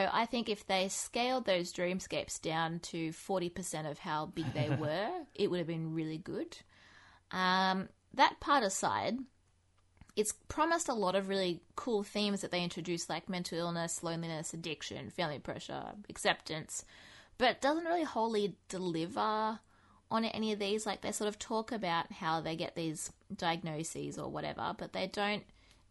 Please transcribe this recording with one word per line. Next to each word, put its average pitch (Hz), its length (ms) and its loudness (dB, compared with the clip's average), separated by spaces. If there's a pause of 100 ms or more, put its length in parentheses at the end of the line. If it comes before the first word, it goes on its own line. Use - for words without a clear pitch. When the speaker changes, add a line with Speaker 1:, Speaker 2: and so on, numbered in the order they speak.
(120)
Speaker 1:
I 226 140 4
think 233 220 0
if 208 180 -2
they 190 220 4
scaled 247 580 0
those 180 260 2
dreamscapes 180 680 -2
down 165 400 0
to 165 320 -4
forty 175 380 -2
percent 170 360 -4
of 151 120 -6
how 156 280 -2
big 160 280 -4
they 147 160 2
Speaker 2:
<laughs> 139 100 2
Speaker 1:
were, 190 300 0 (240)
it 190 160 2
would 180 80 2
have 165 80 0
been 160 280 -2
really 160 240 -2
good. 247 380 -6 (760)
Um, 190 560 4 (260)
that - 260 6
part 285 220 6
aside, 175 560 2 (960)
it's 214 180 2 (160)
promised 330 400 2
a 262 60 2
lot 190 220 4
of 196 120 2
really 185 320 2 (140)
cool 214 280 2
themes 202 380 0
that - 100 -4
they 180 120 2
introduced, 175 480 -2
like 160 180 -4
mental 175 300 -2
illness, 170 440 -2
loneliness, 165 520 -4
addiction, 160 560 -6
family 151 300 -2
pressure, - 420 -6 (260)
acceptance, - 760 -2 (520)
but 247 140 6
it - 100 0
doesn't 311 240 2
really 330 200 2
wholly 220 520 0 (120)
deliver 208 880 0 (520)
on 226 140 2
any 220 280 0
of 208 80 -2
these. 208 260 0
Like, 196 160 -4
they 214 100 -2
sort 214 160 0
of 214 100 -4
talk 220 340 -2
about 175 400 -2
how 165 280 0
they 160 160 -2
get 170 200 -4
these 165 360 -4 (220)
diagnoses 160 840 -4
or 139 120 -6
whatever, 151 480 -4
but - 140 -8
they 190 160 -2
don't 208 340 -2 (480)